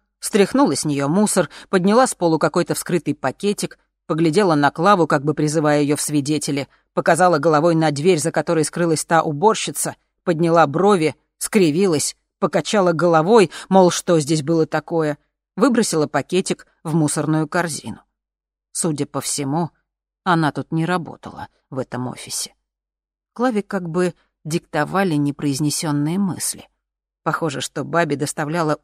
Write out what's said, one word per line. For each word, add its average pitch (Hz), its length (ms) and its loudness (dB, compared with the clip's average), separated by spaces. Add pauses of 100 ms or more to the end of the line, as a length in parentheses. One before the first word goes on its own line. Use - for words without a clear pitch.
(200)
стряхнула 202 560 2
с - 80 -6
неё 139 240 -2
мусор, 185 420 2 (200)
подняла 202 360 4
с - 80 -6
полу 160 240 2
какой-то 165 360 0
вскрытый - 420 -4
пакетик, - 600 -6 (280)
поглядела 165 480 2
на 143 160 4
Клаву, 175 380 2
как 147 160 0
бы 147 100 0
призывая 151 480 0
её 147 140 0
в - 40 -8
свидетели, 143 680 -4 (300)
показала 175 400 4
головой 160 380 2
на 160 160 2
дверь, 156 260 2
за 156 140 -2
которой 160 320 0
скрылась 165 400 -2
та 165 180 2
уборщица, 160 720 -2 (300)
подняла 165 420 4
брови, 160 480 2 (240)
скривилась, 175 800 0 (240)
покачала 180 520 0
головой, 170 600 4 (160)
мол, 185 240 6
что - 260 0
здесь 151 240 0
было 160 240 0
такое, 156 500 -4 (380)
выбросила 208 540 0
пакетик 175 580 -4 (160)
в 160 140 -2
мусорную 156 500 0
корзину. 156 540 -6 (720)
Судя 147 340 -4
по - 140 -8
всему, 147 500 -4 (540)
она 165 260 2
тут - 220 -10
не 160 140 -2
работала, 165 640 -8 (220)
в 131 80 -8
этом 123 300 -8
офисе. - 460 -12 (800)
Клаве 226 300 -2
как 185 260 -6
бы 175 260 -2 (300)
диктовали 160 720 -2
непроизнесённые 147 1040 -2
мысли. - 500 -6 (540)
Похоже, 151 380 -4
что - 240 -10
бабе 147 320 -2
доставляло 151 680 -4